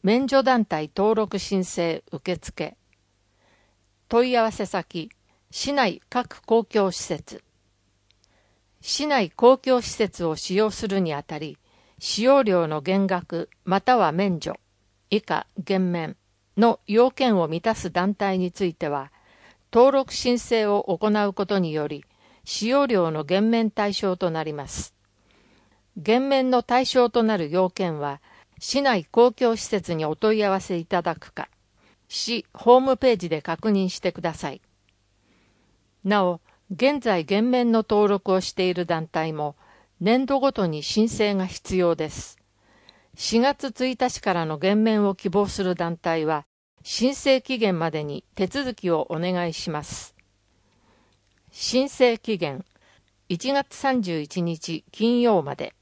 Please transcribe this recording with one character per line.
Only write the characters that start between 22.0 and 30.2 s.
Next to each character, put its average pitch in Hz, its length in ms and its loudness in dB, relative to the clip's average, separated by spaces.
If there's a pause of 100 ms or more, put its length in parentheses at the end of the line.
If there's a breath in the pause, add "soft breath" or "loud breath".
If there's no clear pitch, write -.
使 - 240 -6
用 277 160 4
料 185 260 2
の 156 120 -4
減 190 260 2
免 226 220 2
対 208 220 -2
象 190 220 -2
と 180 160 -2
な 160 120 -4
り 156 100 -6
ま 143 140 -10
す。 - 260 -10 (1040 soft breath)
減 233 320 0
免 262 200 2
の 247 140 2
対 254 220 0
象 247 240 2
と 233 140 2
な 220 120 2
る 165 140 -4
要 180 200 2
件 170 300 -4
は、 143 220 -6 (380 soft breath)
市 - 220 -2
内 240 240 2
公 240 260 4
共 226 240 0
施 - 100 -8
設 180 280 -4
に 156 120 -2
お 156 100 -4
問 220 220 0